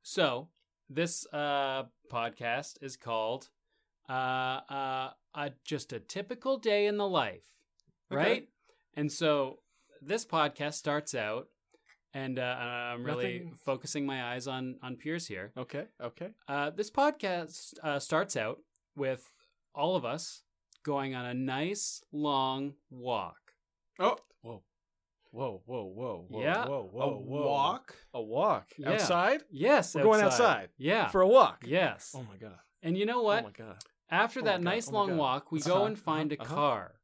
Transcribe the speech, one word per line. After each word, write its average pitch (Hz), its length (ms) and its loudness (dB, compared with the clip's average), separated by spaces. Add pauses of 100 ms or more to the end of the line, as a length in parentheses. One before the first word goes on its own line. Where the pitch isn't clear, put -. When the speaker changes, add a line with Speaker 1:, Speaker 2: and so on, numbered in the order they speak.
Speaker 1:
so 139 460 0 (420)
this, 165 440 -2
uh, 139 500 0 (260)
podcast 117 720 -4
is 131 140 -10
called, 117 540 -4 (580)
uh, 135 60 -6 (560)
uh, 131 400 -4 (260)
a, 147 160 -6 (120)
Just 135 300 -6
a 113 60 -8
Typical 247 580 -4
Day 208 300 2
in 208 100 0
the 202 100 0
Life, 120 380 -2 (680)
Speaker 2:
Okay. - 120 -4
Speaker 1:
right? 240 260 0 (460)
And 147 160 0
so 147 480 2 (420)
this 190 240 -2
podcast 147 500 0
starts 151 380 -2
out, 113 340 -4 (680)
and, 131 260 -4
uh, - 20 -2
I'm 120 640 -4
really 123 360 -4
Speaker 3:
Nothing 170 240 -12
Speaker 1:
focusing 139 420 -4
my 127 280 -4
eyes 127 140 -6
on, 131 340 -6
on 127 140 -8
Piers 160 320 -6
here. 98 280 -10
Speaker 3:
Okay, 139 300 -8 (160)
okay. - 280 -10 (180)
Speaker 1:
Uh, 143 240 -4
this 202 180 -4
podcast, 196 960 -2
uh, 143 160 0
starts 165 360 0
out 117 240 -2 (360)
with 131 340 -4 (460)
all 165 200 0
of 131 100 0
us 143 360 -6 (420)
going 135 300 -2
on 123 120 -6
a 123 100 -6
nice 139 680 -2 (100)
long 139 640 0 (160)
walk. 120 480 -4 (640)
Speaker 2:
Oh. 247 180 2 (240)
Speaker 3:
Whoa. 113 220 -14 (680)
Whoa, 113 360 -8
whoa, 120 160 -6
whoa, 95 440 -8
whoa, 107 140 -6
Speaker 1:
Yeah. 185 260 0
Speaker 3:
whoa, 123 240 -6
whoa, 123 120 -4
Speaker 2:
A 143 60 0 (100)
Speaker 3:
whoa. 139 260 -4
Speaker 2:
walk? 143 500 0 (200)
Speaker 3:
A 120 60 -4
walk? 120 460 0 (120)
Speaker 1:
Yeah. 135 140 0
Speaker 3:
Outside? 202 580 2
Speaker 1:
Yes, 208 420 4
Speaker 3:
We're 147 80 2
going 214 200 8
Speaker 1:
outside. 202 220 6 (200)
Speaker 3:
outside? - 60 -14 (100)
Speaker 1:
Yeah. 165 300 2
Speaker 3:
For 190 120 4
a 190 60 8
walk? 233 400 10
Speaker 1:
Yes. 151 500 0
Speaker 3:
Oh 127 60 -8
my 104 140 -14
God. 98 200 -16 (240)
Speaker 1:
And 165 160 0
you 208 80 2
know 240 140 0
Speaker 3:
Oh 233 40 0
Speaker 1:
what? 214 200 4
Speaker 3:
my 101 80 -12
God. 107 260 -16 (320)
Speaker 1:
After 226 300 2
Speaker 3:
Oh 233 60 -4
Speaker 1:
that 190 160 2
Speaker 3:
my 175 100 2
God. 208 40 2
Speaker 1:
nice 226 120 -2
Speaker 3:
Oh 226 60 -4
my 220 40 2
Speaker 1:
long 196 120 2
Speaker 3:
God. 175 100 0
Speaker 1:
walk, 135 320 0
we 156 80 -2
Speaker 3:
Uh-huh. 147 100 -2
Speaker 1:
go 196 160 4
and 214 140 -2
find 156 320 -2
a 147 100 -6
Speaker 3:
Uh-huh. 127 140 -8
Speaker 1:
car. 123 480 0